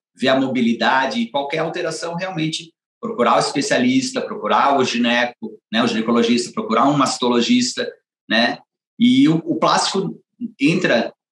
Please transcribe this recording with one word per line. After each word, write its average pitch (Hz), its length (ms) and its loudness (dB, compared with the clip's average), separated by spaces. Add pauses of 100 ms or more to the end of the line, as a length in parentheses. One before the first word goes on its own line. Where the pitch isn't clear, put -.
(160)
ver 131 140 -2
a 135 100 2
mobilidade 120 800 0
e 117 100 -4
qualquer 151 300 -4
alteração, 165 560 -6
realmente 165 580 -6 (280)
procurar 113 340 0
o 143 40 4
especialista, 131 840 0
procurar 113 560 0
o 123 80 2
gineco, 120 720 -2 (140)
né, 113 120 0
o 123 40 2
ginecologista, 117 680 0
procurar 113 340 0
um 147 60 2
mastologista, 123 1000 0 (380)
né? 117 300 0 (380)
E 127 300 6
o, 160 160 2
o - 120 -4
plástico - 680 -2 (380)
entra, 139 540 0 (180)